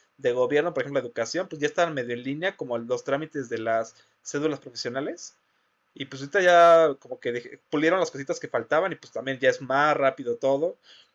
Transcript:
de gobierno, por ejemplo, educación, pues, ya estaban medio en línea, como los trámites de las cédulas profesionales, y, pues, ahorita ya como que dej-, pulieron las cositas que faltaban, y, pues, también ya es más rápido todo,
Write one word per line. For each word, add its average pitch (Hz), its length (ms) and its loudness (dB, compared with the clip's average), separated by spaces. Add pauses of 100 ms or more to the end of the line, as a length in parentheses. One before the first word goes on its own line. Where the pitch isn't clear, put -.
(180)
de 123 160 -2
gobierno, 147 400 0
por 135 100 -4
ejemplo, 143 180 -4
educación, 120 480 -6
pues, 151 120 -10
ya 147 60 0
estaban 165 280 0
medio 120 200 -6
en 120 80 -10
línea, 156 340 -6
como 123 220 -6
los 120 260 -4
trámites 139 440 -6
de 117 100 -6
las 113 360 -2 (280)
cédulas 147 380 -4
profesionales, 135 760 -10 (560)
y, 135 120 -12
pues, 135 160 -14
ahorita 143 200 0
ya 170 580 8
como 127 200 -14
que 120 140 -4
dej-, - 260 -10 (100)
pulieron 160 300 2
las 160 120 -2
cositas 139 280 -8
que - 80 -14
faltaban, 151 440 -2
y, 143 40 -8
pues, - 180 -20
también 131 260 -6
ya 131 100 4
es 127 120 0
más 143 360 2
rápido 131 400 0
todo, 139 400 0 (380)